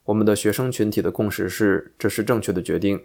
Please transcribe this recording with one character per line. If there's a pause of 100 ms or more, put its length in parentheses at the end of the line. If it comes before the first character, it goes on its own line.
我
们
的
学
生
群
体
的
共
识
是，
这
是
正
确
的
决
定。